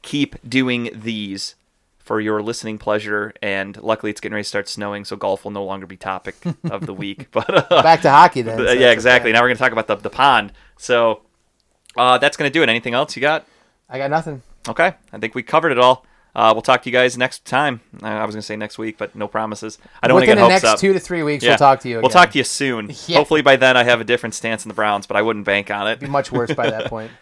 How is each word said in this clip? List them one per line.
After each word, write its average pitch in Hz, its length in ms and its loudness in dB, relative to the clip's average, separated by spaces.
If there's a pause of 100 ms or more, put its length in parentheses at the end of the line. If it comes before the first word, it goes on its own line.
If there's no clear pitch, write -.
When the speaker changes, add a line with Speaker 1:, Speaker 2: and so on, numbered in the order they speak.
Speaker 1:
keep 143 340 -4 (120)
doing 120 460 -2
these 107 600 -10 (460)
for 107 220 -4
your 107 200 -2
listening 107 360 -8
pleasure, 104 640 -4
and 98 420 -6
luckily 110 260 -4
it's 104 120 -10
getting 98 120 -10
ready 104 100 -6
to - 40 -10
start 101 220 -6
snowing, 104 340 -8
so 104 140 -12
golf 98 260 -4
will 104 80 -12
no 101 140 -8
longer 95 200 -10
be 92 120 -20
topic 95 380 -10 (160)
<laughs> - 200 -10
of 104 140 -10
the 101 80 -12
week. 101 380 -12
But, - 380 0
uh, 156 140 4
Speaker 2:
Back 160 200 6
to 151 60 4
hockey 143 340 6
then, 113 140 -6
Speaker 1:
but, 123 100 0
Speaker 2:
so 123 60 2
Speaker 1:
yeah, 127 140 4
Speaker 2:
it's 117 60 8
Speaker 1:
exactly. 123 380 4
Speaker 2:
okay. - 60 2
Speaker 1:
Now 120 60 6
we're 123 60 2
gonna 117 100 -2
talk 127 140 2
about 110 140 -2
the, 104 100 -2
the 101 120 -8
pond. 123 440 2 (240)
So, 117 460 0 (760)
uh, 127 200 4
that's 143 200 0
gonna 143 120 -2
do 156 140 0
it. 120 60 2
Anything 117 240 -2
else 139 240 -2
you 117 40 -8
got? 151 240 -2 (440)
Speaker 2:
I 127 80 -12
got 139 120 -6
nothing. 151 320 -6 (280)
Speaker 1:
Okay, 165 240 0 (180)
I 104 60 -18
think 110 180 -8
we 127 80 -8
covered 160 300 0
it 120 60 0
all. 127 260 4 (280)
Uh, 110 200 4
we'll 110 80 0
talk 127 220 2
to 127 60 -10
you 120 40 -4
guys 127 240 2
next 127 260 -4
time. 131 380 -2 (200)
I, 107 180 -8
I 107 60 -4
was 107 100 -8
gonna 107 60 -12
say 107 140 -12
next 107 220 -12
week, 110 200 -10
but 101 160 -10
no 104 140 -10
promises. 107 500 -8 (240)
I 120 60 0
don't 127 80 6
wanna 190 120 6
Speaker 2:
Within 220 100 6
Speaker 1:
get 202 100 4
Speaker 2:
the - 60 8
Speaker 1:
hopes 185 100 2
Speaker 2:
next 214 120 4
Speaker 1:
up. - 40 -8
Speaker 2:
two 196 140 2
to 185 80 0
three 170 220 -6
weeks, 147 200 -4
Speaker 1:
Yeah. 120 80 4
Speaker 2:
we'll 113 60 4
talk 135 240 4
to 123 80 -8
you 117 80 -6
Speaker 1:
We'll 113 80 -2
Speaker 2:
again. 127 60 4 (100)
Speaker 1:
talk 143 100 4
to 143 60 -4
you 123 80 0
soon. 117 540 -6
Speaker 2:
<laughs> - 80 -18
Yeah. 170 100 0
Speaker 1:
Hopefully 147 240 2
by 135 160 6
then 127 180 4
I 120 80 4
have 120 160 2
a 113 60 -8
different 117 280 -4
stance 113 300 -6
in 107 60 -14
the 98 60 -14
Browns, 104 320 -2
but 104 100 -2
I 104 60 2
wouldn't 110 200 -2
bank 101 280 -2
on 101 160 -4
it. 113 40 -2
Speaker 2:
It'd 117 80 -8
be 139 80 -12
much 139 240 -4
worse 127 220 -4
by 131 160 -2
that 113 160 -8
Speaker 1:
<laughs> 131 40 -10
Speaker 2:
point. 113 220 -12 (100)